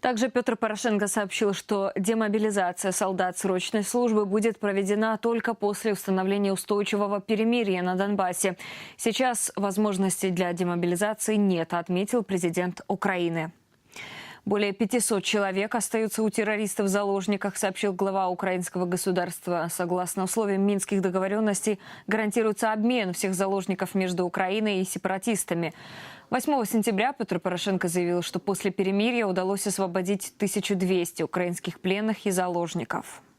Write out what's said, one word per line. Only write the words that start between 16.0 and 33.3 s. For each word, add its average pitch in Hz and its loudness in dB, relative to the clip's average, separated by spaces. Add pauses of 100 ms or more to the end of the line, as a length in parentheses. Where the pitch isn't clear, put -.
у 220 4
террористов 214 0
в 196 2
заложниках, 196 0
сообщил 196 0
глава 190 2
украинского 180 -2
государства. 175 -2
Согласно 180 -2
условиям 196 0
минских 202 2
договорённостей, 196 0 (280)
гарантируется 220 0
обмен 220 2
всех 190 -2
заложников 190 -2
между 180 0
Украиной 190 0
и - 2
сепаратистами. 185 -2 (560)
Восьмого 254 0
сентября 226 2
Петр 180 -4
Порошенко 180 -2
заявил, 175 0
что - -6
после 190 -2
перемирия 208 0
удалось 190 0
освободить 190 -2
тысячу 202 0
двести 180 0
украинских 175 -4
пленных 208 -2
и 202 2
заложников. 175 -2 (160)